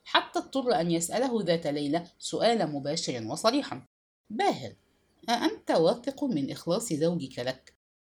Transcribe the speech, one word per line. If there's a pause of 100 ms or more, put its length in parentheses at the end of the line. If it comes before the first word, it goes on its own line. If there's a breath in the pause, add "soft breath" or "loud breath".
حتى
اضطر
أن
يسأله
ذات
ليلة (120 loud breath)
سؤالا
مباشرا
وصريحا: (440)
"باهر، (520)
أأنت
واثق
من
إخلاص
زوجك
لك؟" (260)